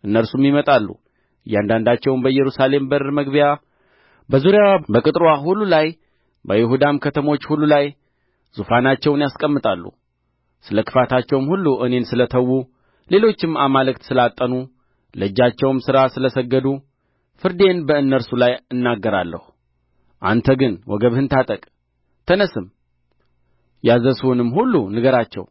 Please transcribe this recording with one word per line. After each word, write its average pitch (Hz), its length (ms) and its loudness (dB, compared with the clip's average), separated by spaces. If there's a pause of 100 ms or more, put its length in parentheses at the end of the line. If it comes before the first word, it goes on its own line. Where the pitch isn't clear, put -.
እነርሱም 113 420 0
ይመጣሉ፣ 139 420 2 (580)
እያንዳንዳቸውም 113 760 0
በኢየሩሳሌም 135 640 0
በር 139 240 -2
መግቢያ 143 340 0 (840)
በዙሪያዋ 196 420 4 (180)
በቅጥርዋ 151 500 2
ሁሉ 185 260 -2
ላይ 156 220 2 (580)
በይሁዳም 131 540 0
ከተሞች 147 460 -2
ሁሉ 151 200 -2
ላይ 147 200 2 (680)
ዙፋናቸውን 131 680 0
ያስቀምጣሉ። 131 600 -2 (800)
ስለ 104 180 -2
ክፋታቸውም 131 640 0
ሁሉ 185 180 -2 (140)
እኔን 123 260 -2
ስለ 120 220 -2
ተዉ 127 220 0 (600)
ሌሎችም 196 480 2
አማልክት 135 460 0
ስላጠኑ 123 500 -2 (600)
ለእጃቸውም 123 680 0
ሥራ 135 180 0 (100)
ስለ 131 220 -4
ሰገዱ 127 360 -2 (760)
ፍርዴን 185 400 2
በእነርሱ 135 520 0
ላይ 123 180 2 (160)
እናገራለሁ። 104 720 -4 (800)
አንተ 113 340 0
ግን 127 180 0 (140)
ወገብህን 117 420 0
ታጠቅ፣ 127 320 -2 (680)
ተነስም፣ 180 380 0 (1160)
ያዘዝሁህንም 120 680 0
ሁሉ 233 220 -2 (160)
ንገራቸው። 117 600 -2